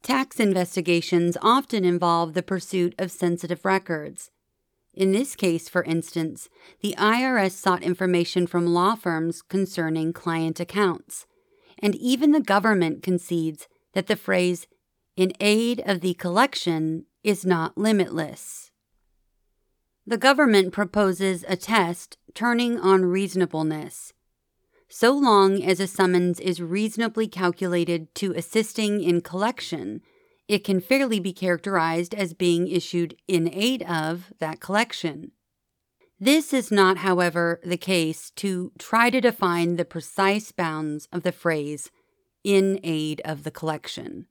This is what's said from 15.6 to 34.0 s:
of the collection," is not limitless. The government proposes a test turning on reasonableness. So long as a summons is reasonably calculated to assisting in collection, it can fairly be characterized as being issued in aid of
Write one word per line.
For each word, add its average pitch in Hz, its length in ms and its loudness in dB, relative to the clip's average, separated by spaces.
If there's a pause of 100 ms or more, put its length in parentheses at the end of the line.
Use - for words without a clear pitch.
of 185 160 0
the 180 140 0
collection," 170 920 0 (180)
is 185 220 0
not 170 320 0
limitless. 185 960 -2 (1300)
The 233 120 -2
government 240 560 4
proposes 190 720 0
a 190 80 -2
test 180 600 -2 (160)
turning 240 460 0
on 185 260 4
reasonableness. 175 1080 -4 (760)
So 240 240 4
long 202 500 6
as 180 160 2
a 196 80 -2
summons 180 540 2
is 175 200 -4
reasonably 220 680 -2
calculated 175 880 -2
to 190 180 -4
assisting 214 680 -2
in 175 200 2
collection, 170 800 -6 (460)
it 202 180 0
can 196 160 0
fairly 262 380 0
be 185 120 -4
characterized 175 840 -2
as 190 200 -4
being 175 340 2
issued 170 480 -2 (120)
in 170 260 2
aid 226 300 -2
of 165 560 -6